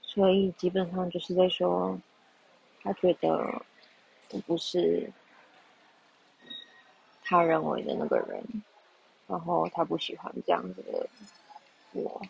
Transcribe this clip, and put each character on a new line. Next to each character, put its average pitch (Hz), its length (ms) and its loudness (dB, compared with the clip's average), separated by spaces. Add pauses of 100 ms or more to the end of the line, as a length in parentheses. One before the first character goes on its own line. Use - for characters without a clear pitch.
所 196 280 4
以 190 220 4
基 - 160 -2
本 185 240 0
上 185 180 -2
就 180 100 -4
是 - 140 -6
在 185 140 6
说， 180 500 0 (840)
他 202 120 -4
觉 180 200 4
得 - 480 -2 (680)
我 202 100 -8
不 170 180 -4
是 175 540 0 (2000)
他 175 200 4
认 160 240 4
为 - 160 -2
的 - 120 -4
那 - 120 -2
个 - 120 2
人， - 260 -4 (840)
然 180 120 -4
后 170 320 0
他 - 120 0
不 180 120 -4
喜 - 200 -6
欢 - 160 -12 (120)
这 - 80 2
样 - 100 2 (120)
子 - 80 -16
的 - 260 -6 (840)
我。 - 380 -6